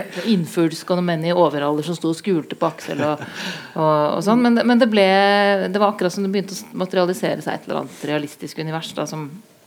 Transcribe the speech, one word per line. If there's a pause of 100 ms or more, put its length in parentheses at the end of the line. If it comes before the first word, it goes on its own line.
<laughs>
innfulsk
og
noen
menn
i
overalder
som
sto
og
skulte
på
Aksel
og, (560)
og,
og
sånn,
men, (120)
men
det
ble, (640)
det
var
akkurat
som
det
begynte
å
materialisere
seg
et
eller
annet
realistisk
univers
da,
som, (360)